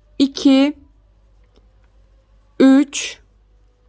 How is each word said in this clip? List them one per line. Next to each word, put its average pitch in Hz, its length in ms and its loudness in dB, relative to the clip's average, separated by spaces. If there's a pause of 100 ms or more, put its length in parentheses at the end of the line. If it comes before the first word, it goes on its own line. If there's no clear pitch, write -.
(180)
İki, 277 600 -2 (1800)
üç, 269 580 0 (720)